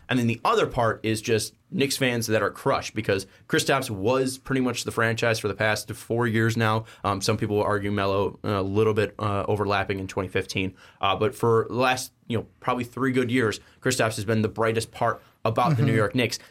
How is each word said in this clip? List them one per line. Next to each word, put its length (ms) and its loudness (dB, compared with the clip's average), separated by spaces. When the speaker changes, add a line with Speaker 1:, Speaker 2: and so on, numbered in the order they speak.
Speaker 1:
And 80 0
then 100 2
the 160 -2
other 220 2
part 380 0
is 180 0
just 320 0
Knicks 260 0
fans 300 0
that 160 2
are 80 0
crushed 420 -2
because 320 -2
Kristaps 400 0
was 480 0
pretty 240 -2
much 240 -2
the 60 -4
franchise 480 0
for 100 -2
the 60 -4
past 360 -2
four 360 -2
years 280 2
now. 300 2
Um, 160 0
some 160 0
people 220 -2
will 60 4
argue 280 0
Melo, 540 0
uh, 40 -2
a 120 0
little 320 2
bit, 260 0
uh, 280 -2
overlapping 520 0
in 80 -6
twenty 220 -6
fifteen, 440 -2
uh, 160 2
but 180 0
for 340 2
the 60 -6
last, 380 0
you 100 -2
know, 80 -4
probably 240 -2
three 260 -4
good 180 0
years, 300 0
Kristaps 340 0
has 80 -6
been 180 2
the 60 2
brightest 440 0
part 300 -2
about 300 2
the 80 2
New 60 4
Speaker 2:
Mm-hmm. 80 2
Speaker 1:
York 180 0
Knicks. 240 0